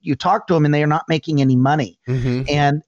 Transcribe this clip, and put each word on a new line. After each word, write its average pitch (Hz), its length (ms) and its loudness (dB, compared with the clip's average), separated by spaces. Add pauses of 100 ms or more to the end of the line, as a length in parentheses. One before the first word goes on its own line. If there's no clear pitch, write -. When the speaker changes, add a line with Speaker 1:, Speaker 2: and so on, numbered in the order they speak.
Speaker 1:
you - 140 -2
talk 196 320 -2
to 180 80 2
'em 156 100 2
and 147 80 2
they 147 100 2
are 151 40 0
not 151 220 0
making 156 340 -2
any 131 140 2
money. 135 420 0 (100)
Speaker 2:
Mm-hmm. 127 400 -4
Speaker 1:
And 147 400 0